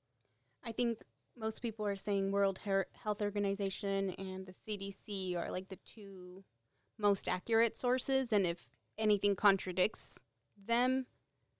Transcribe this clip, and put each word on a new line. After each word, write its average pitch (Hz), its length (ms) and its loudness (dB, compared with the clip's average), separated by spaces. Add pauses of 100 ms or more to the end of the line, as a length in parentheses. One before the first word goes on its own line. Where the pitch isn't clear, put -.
(640)
I 226 80 -6
think 233 320 0 (320)
most 220 240 -4
people 214 260 -2
are 202 100 0
saying 196 360 0
World 196 320 2
Her-, 196 280 0
Health 214 280 -4
Organization 196 920 0
and 190 360 -6
the 190 60 -12
C 208 240 -8
D 196 140 -6
C 190 460 -4
are, 170 140 -2
like, 185 180 -6
the 185 160 -8
two 190 600 -14 (540)
most 202 300 4
accurate 226 480 2
sources, 254 560 0
and 202 140 4
if 170 220 -4 (280)
anything 208 380 2
contradicts 185 840 2 (360)
them, 247 500 0 (540)